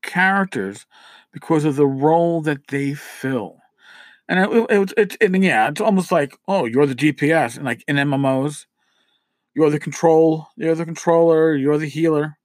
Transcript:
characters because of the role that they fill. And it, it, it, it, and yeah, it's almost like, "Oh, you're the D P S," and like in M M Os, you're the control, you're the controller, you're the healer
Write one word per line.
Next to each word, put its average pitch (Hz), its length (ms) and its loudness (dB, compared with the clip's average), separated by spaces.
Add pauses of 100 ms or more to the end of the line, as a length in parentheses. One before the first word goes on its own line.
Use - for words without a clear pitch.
characters 185 840 -2 (460)
because 156 320 -2
of 147 140 0
the 147 100 4
role 160 540 2
that 147 260 -4
they 139 280 -4
fill. 127 640 -8 (680)
And 180 120 0
it, 220 300 2
it, 196 280 2
it, 208 240 0
it, 190 120 2
and 190 100 2
yeah, 120 260 2
it's 151 100 -8
almost 202 320 0
like, 147 240 0 (120)
"Oh, 190 180 0
you're 131 220 2
the 131 80 -2
D 143 180 0
P 147 180 0
S," 135 240 0
and 147 80 -12
like 120 240 -6
in 143 120 0
M 143 140 -2
M 139 120 -2
Os, 135 400 -2 (880)
you're 151 160 2
the 151 100 -2
control, 160 680 2 (100)
you're 160 180 -2
the 165 80 -8
controller, 165 720 2
you're 143 220 0
the 156 100 -4
healer 151 580 -2